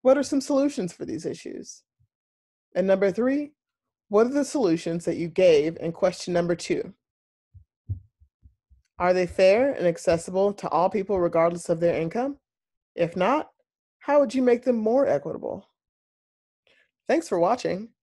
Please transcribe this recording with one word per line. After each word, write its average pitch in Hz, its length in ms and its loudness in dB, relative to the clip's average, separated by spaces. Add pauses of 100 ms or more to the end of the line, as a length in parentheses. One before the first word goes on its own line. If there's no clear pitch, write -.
What 262 140 6
are 285 60 -2
some 277 160 -2
solutions 269 540 -2
for - 100 -14
these 156 220 -8
issues? - 580 -12 (880)
And 185 140 0
number 190 240 2
three, 269 400 -2 (560)
what 208 180 4
are 247 80 -4
the 285 100 0
solutions 170 640 -2
that 165 120 -4
you 165 100 -6
gave 165 500 4
in 165 140 -6
question 180 420 -4
number 175 220 0
two? - 400 -6 (2000)
Are 180 160 0
they 180 140 0
fair 202 440 4
and 175 140 -4
accessible 180 680 0
to 196 160 -10
all 170 200 2
people 196 300 -2
regardless 170 500 0
of 165 100 0
their 165 220 0
income? 240 360 -6 (580)
If 165 200 -4
not, 226 360 0 (480)
how 294 200 2
would 262 140 2
you 262 80 0
make 247 220 4
them 247 140 2
more 226 280 2
equitable? - 640 -4 (1400)
Thanks 330 220 0
for 185 100 0
watching. 180 500 -2 (120)